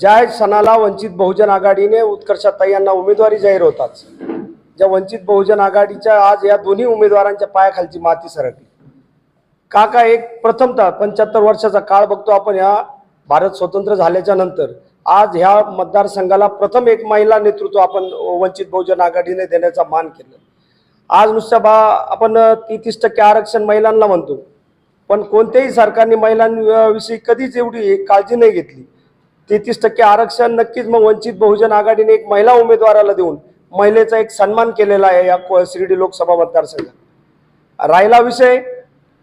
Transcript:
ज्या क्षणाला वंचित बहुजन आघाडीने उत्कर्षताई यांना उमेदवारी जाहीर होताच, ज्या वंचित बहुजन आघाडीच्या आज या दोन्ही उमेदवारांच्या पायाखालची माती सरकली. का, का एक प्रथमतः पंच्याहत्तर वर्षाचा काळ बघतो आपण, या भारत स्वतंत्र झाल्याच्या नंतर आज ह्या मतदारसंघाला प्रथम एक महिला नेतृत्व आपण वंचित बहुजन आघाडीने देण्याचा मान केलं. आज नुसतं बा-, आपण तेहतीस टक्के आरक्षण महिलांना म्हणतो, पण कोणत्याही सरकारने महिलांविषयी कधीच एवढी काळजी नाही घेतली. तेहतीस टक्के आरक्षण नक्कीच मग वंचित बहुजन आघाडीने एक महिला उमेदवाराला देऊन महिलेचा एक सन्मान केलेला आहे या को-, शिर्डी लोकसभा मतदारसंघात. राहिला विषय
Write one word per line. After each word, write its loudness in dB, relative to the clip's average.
ज्या 4
क्षणाला 0
वंचित -4
बहुजन 0
आघाडीने 0
उत्कर्षताई -2
यांना 0
उमेदवारी 0
जाहीर 0
होताच, -4
ज्या 4
वंचित -4
बहुजन 0
आघाडीच्या 0
आज 0
या 4
दोन्ही -4
उमेदवारांच्या 0
पायाखालची -2
माती -4
सरकली. -10
का, 4
का 2
एक -2
प्रथमतः 0
पंच्याहत्तर -2
वर्षाचा 0
काळ 0
बघतो -4
आपण, 0
या 0
भारत 0
स्वतंत्र -4
झाल्याच्या 0
नंतर -4
आज 2
ह्या 2
मतदारसंघाला -2
प्रथम -2
एक 0
महिला 2
नेतृत्व -2
आपण 0
वंचित -6
बहुजन -4
आघाडीने -4
देण्याचा -2
मान -4
केलं. -20
आज 4
नुसतं 0
बा-, 4
आपण 0
तेहतीस -8
टक्के 0
आरक्षण 2
महिलांना 2
म्हणतो, -4
पण -2
कोणत्याही 0
सरकारने 2
महिलांविषयी 0
कधीच -2
एवढी -4
काळजी 0
नाही 4
घेतली. -8
तेहतीस -4
टक्के 0
आरक्षण 2
नक्कीच -4
मग 2
वंचित 0
बहुजन 2
आघाडीने 2
एक 0
महिला 2
उमेदवाराला 4
देऊन -4
महिलेचा 2
एक -4
सन्मान -2
केलेला 0
आहे 2
या 2
को-, 0
शिर्डी -4
लोकसभा -2
मतदारसंघात. -8
राहिला 4
विषय 2